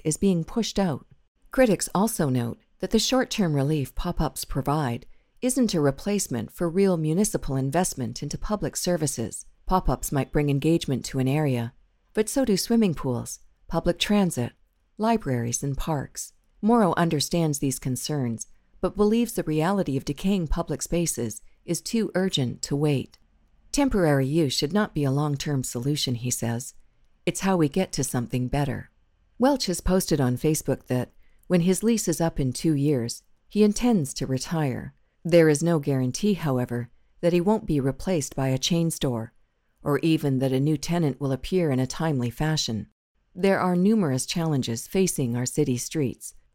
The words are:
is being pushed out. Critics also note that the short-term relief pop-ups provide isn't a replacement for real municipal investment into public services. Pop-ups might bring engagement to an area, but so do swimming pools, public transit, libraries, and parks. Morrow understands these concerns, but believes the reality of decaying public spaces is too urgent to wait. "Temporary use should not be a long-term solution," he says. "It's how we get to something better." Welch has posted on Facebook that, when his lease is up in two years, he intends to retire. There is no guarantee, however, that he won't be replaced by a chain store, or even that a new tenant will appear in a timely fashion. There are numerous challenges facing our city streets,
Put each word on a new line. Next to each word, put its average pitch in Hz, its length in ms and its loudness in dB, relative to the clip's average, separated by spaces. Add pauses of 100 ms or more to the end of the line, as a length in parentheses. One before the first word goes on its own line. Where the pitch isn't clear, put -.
is 151 100 0
being 180 300 2
pushed - 340 -4
out. 175 260 -2 (460)
Critics 240 420 2
also 185 360 2
note 120 300 -2 (200)
that 185 120 -6
the 226 80 4
short-term 220 540 0
relief 143 420 0
pop-ups - 500 -2
provide 135 600 -2 (340)
isn't 247 320 0
a 170 80 2
replacement 143 720 -2
for 175 180 -4
real 190 260 4
municipal 160 600 0
investment 135 680 -2
into 147 140 -6
public 196 400 -4
services. 156 680 -4 (200)
Pop-ups - 460 0
might 139 200 -2
bring 147 180 2
engagement 143 560 0
to 135 140 -4
an 131 80 0
area, 131 460 0 (400)
but 220 160 0
so 269 160 0
do 220 100 2
swimming 220 380 2
pools, 123 460 -6 (280)
public 170 320 0
transit, 180 540 0 (440)
libraries, 139 640 0
and 139 140 -4
parks. - 580 -6 (280)
Morrow 214 340 6
understands 165 640 2
these 135 200 0
concerns, 127 680 -4 (320)
but 185 160 -2
believes 220 380 2
the 175 100 -2
reality 156 540 0
of - 80 -6
decaying 185 420 0
public - 360 -2
spaces 156 580 -2 (240)
is 170 160 -4
too 220 320 -2
urgent 175 480 -2
to - 140 -4
wait. 143 420 0 (540)
"Temporary 170 560 4
use 147 260 2
should 147 180 -2
not 208 220 0
be 151 100 0
a 135 80 2
long-term 143 520 0
solution," 135 500 -4
he 120 160 -4
says. 120 460 -4 (500)
"It's - 160 -4
how 190 160 2
we 156 120 4
get 180 240 -2
to 139 100 -2
something 127 440 -2
better." 135 440 -4 (460)
Welch 262 280 2
has 180 160 -2
posted 180 400 2
on 123 160 2
Facebook 151 480 -2
that, 127 260 -2 (360)
when 175 140 2
his 185 220 2
lease 226 240 0
is 170 140 0
up 165 180 0
in 131 140 0
two 160 200 0
years, 139 500 0 (260)
he 208 140 2
intends 214 520 2
to 127 120 -6
retire. 131 640 -4 (320)
There 165 240 8
is 147 140 2
no 170 160 2
guarantee, 139 540 0
however, 127 560 -4 (320)
that 170 120 2
he 175 80 2
won't 214 240 0
be 151 140 0
replaced 139 560 -2
by 135 140 -2
a 131 80 0
chain 170 340 0
store, 120 420 -4 (500)
or 143 160 2
even 151 400 2
that 131 140 0
a 131 60 2
new 151 180 2
tenant 165 420 -2
will 135 120 -2
appear 160 400 0
in 127 80 0
a 127 80 0
timely 135 420 -2
fashion. 143 580 -4 (480)
There 190 240 2
are 180 160 2
numerous 180 500 2
challenges 139 600 -2
facing 143 480 0
our 123 100 -2
city 139 320 0
streets, - 560 -4 (220)